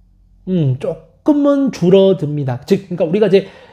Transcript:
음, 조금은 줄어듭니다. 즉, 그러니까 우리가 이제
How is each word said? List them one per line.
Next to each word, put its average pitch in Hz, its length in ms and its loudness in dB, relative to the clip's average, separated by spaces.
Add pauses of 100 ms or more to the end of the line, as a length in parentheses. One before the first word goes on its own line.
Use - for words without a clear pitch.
(480)
음, 156 320 -2
조금은 277 920 -2
줄어듭니다. 151 920 0
즉, 196 200 -2
그러니까 175 200 -4
우리가 208 220 0
이제 190 200 0 (240)